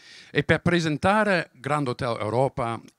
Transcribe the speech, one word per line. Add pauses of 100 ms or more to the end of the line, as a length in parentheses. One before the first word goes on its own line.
(300)
E
per
presentare
Grand
Hotel
Europa, (180)